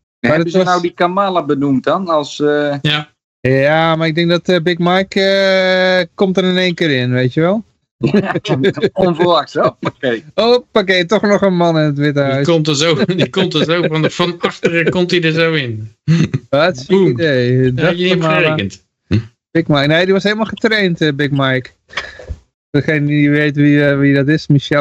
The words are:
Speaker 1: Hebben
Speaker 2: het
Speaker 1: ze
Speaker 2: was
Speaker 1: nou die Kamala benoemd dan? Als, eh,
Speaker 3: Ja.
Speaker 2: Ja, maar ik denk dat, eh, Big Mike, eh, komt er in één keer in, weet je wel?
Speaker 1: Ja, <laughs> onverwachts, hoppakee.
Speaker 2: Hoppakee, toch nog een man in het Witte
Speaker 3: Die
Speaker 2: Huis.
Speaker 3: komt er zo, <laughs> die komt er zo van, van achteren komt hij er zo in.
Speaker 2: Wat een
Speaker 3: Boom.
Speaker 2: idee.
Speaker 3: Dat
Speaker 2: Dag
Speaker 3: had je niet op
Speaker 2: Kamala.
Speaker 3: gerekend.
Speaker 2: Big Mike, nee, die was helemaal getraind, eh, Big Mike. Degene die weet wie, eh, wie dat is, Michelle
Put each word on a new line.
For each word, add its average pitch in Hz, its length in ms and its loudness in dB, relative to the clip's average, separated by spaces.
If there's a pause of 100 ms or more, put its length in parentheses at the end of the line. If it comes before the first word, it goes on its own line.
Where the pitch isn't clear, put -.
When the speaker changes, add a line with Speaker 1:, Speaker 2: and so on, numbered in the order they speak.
(200)
Speaker 1:
Hebben 151 200 0
Speaker 2:
het 170 100 -2
Speaker 1:
ze 175 80 0
Speaker 2:
was 185 80 2
Speaker 1:
nou 180 160 0
die 175 120 -4
Kamala 180 500 -2
benoemd 139 400 0
dan? 175 240 -2
Als, 147 320 -4
eh, 147 420 0
Speaker 3:
Ja. 151 280 -2 (300)
Speaker 2:
Ja, 151 560 2
maar 165 100 -2
ik 160 80 -2
denk 170 160 0
dat, 170 180 -2
eh, 180 140 2
Big 170 160 -2
Mike, 185 420 0
eh, 185 960 2
komt 190 220 0
er 185 80 2
in 185 120 0
één 185 180 0
keer 170 160 -2
in, 127 220 0
weet 127 220 0
je 160 60 -2
wel? 196 240 0 (320)
Speaker 1:
Ja, 190 460 0
<laughs> 180 500 -2
onverwachts, 175 640 0
hoppakee. 135 680 -4 (100)
Speaker 2:
Hoppakee, 202 720 0
toch 202 160 0
nog 202 200 2
een 190 140 2
man 170 220 2
in 151 60 2
het 147 140 -2
Witte 143 240 0
Speaker 3:
Die 139 80 -2
Speaker 2:
Huis. 135 160 0
Speaker 3:
komt 160 220 2
er 147 80 0
zo, 160 280 0
<laughs> 185 120 -2
die 135 140 -2
komt - 240 -2
er 147 100 0
zo 170 180 0
van, 160 280 -2
van 170 300 -4
achteren 170 500 -2
komt 175 200 0
hij 175 120 0
er 160 100 0
zo 165 200 0
in. 113 400 -6 (580)
Speaker 2:
Wat 151 280 0
een 185 180 0
Speaker 3:
Boom. 190 100 4
Speaker 2:
idee. 127 580 2
Speaker 3:
Dat 127 120 0
Speaker 2:
Dag 160 100 0
Speaker 3:
had 180 120 0
je 180 60 -2
niet 185 100 0
op 170 60 0
Speaker 2:
Kamala. 160 200 0
Speaker 3:
gerekend. 156 440 -4 (680)
Speaker 2:
Big 165 160 -2
Mike, 143 200 2
nee, 165 180 2
die 190 100 2
was 190 80 0
helemaal 214 220 -2
getraind, 202 560 -2
eh, 156 140 0
Big 143 160 -2
Mike. 131 380 -2 (1000)
Degene 147 360 0
die 147 240 2
weet 147 260 0
wie, 147 280 4
eh, 143 140 2
wie 139 160 2
dat 139 140 0
is, 151 180 0
Michelle 147 340 2